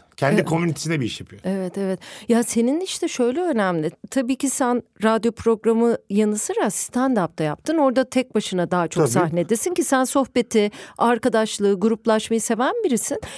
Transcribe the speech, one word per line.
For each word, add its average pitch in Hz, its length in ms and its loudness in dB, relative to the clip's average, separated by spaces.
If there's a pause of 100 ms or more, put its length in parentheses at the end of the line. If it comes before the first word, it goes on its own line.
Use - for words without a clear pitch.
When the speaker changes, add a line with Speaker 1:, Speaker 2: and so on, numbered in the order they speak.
(160)
Speaker 1:
Kendi 139 240 2
Speaker 2:
Evet. 143 80 -4
Speaker 1:
komünitesine 160 520 -2
bir 117 60 -2
iş - 140 -8
yapıyor. - 240 -18
Speaker 2:
Evet, 190 340 -4
evet. 190 220 -4 (280)
Ya 233 140 4
senin 240 380 0
işte 370 280 -4
şöyle 254 320 -2
önemli. 190 500 0 (200)
Tabii 254 260 -2
ki 262 140 -2
sen 247 320 0 (220)
radyo 226 280 2
programı 226 640 2 (140)
yanı 214 280 2
sıra 381 280 -2
stand-up 240 720 -2
da 170 40 -2
yaptın. 156 360 -2
Orada 262 320 2
tek 254 240 -2
başına 180 360 0
daha 175 180 2
çok 170 160 0
Speaker 1:
Tabii. 120 80 2
Speaker 2:
sahnedesin 180 640 0
ki 339 100 0
sen 262 200 2
sohbeti, 240 640 0 (280)
arkadaşlığı, 220 800 2
gruplaşmayı 220 600 2
seven 240 340 0 (100)
birisin. 285 360 -2 (180)